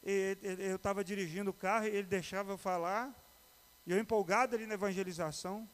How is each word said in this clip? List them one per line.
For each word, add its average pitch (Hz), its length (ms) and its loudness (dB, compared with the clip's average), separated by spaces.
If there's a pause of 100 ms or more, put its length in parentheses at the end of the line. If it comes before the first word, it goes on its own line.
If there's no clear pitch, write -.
e, 196 400 2
e, 190 280 -2
eu 190 80 0
tava 196 260 0
dirigindo 190 460 -2
o 180 40 -8
carro, 214 320 2
e 214 40 2
ele 202 160 0
deixava 190 460 -2
eu 190 40 -4
falar, 196 580 0 (720)
e 175 60 0
eu 190 60 4
empolgado 220 580 4
ali 220 100 -2
na 214 80 -4
evangelização. 185 1000 -2